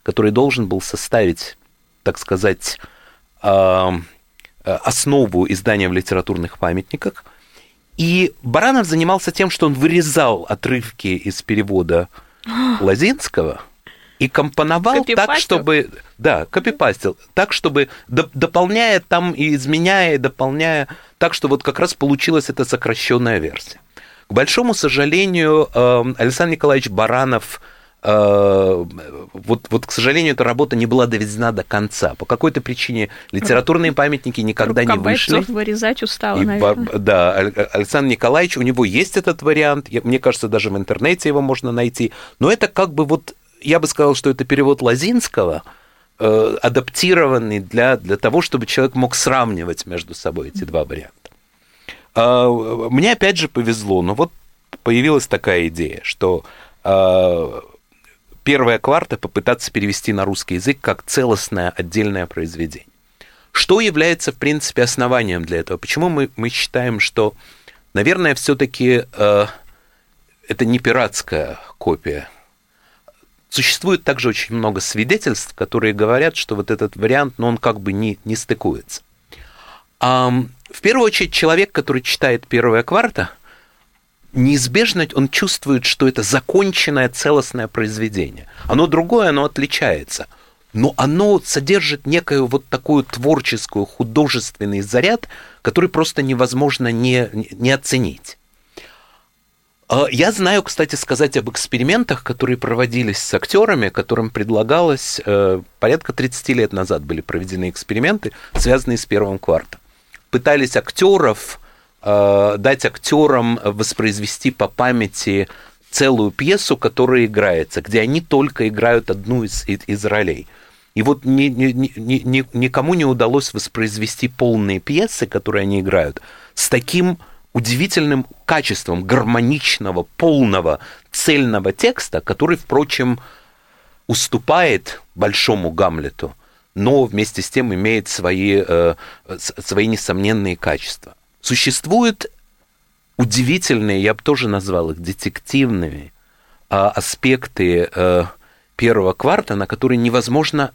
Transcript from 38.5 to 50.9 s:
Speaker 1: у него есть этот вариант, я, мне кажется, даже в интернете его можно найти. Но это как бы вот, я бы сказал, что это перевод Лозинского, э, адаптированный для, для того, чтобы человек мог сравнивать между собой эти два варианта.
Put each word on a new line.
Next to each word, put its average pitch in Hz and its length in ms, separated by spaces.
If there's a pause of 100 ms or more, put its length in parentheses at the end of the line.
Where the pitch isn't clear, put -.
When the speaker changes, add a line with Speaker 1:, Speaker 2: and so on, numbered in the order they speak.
Speaker 1:
у 131 40
него 123 240
есть 123 320
этот 175 240
вариант, 147 480
я, 117 140
мне 127 160
кажется, 120 280
даже 107 220
в 98 80
интернете 120 500
его 143 140
можно 131 320
найти. 120 400 (260)
Но 135 100
это 214 200
как 185 240
бы 151 100
вот, 151 320 (260)
я 156 180
бы 156 80
сказал, 143 280
что 135 140
это 131 160
перевод 139 360
Лозинского, 127 840 (560)
э, 110 420
адаптированный 127 960
для, 117 380
для 92 180
того, 117 260
чтобы 123 240
человек 131 300
мог 127 180
сравнивать 104 720
между 85 280
собой 80 360
эти 196 140
два 76 220
варианта. - 280 (1000)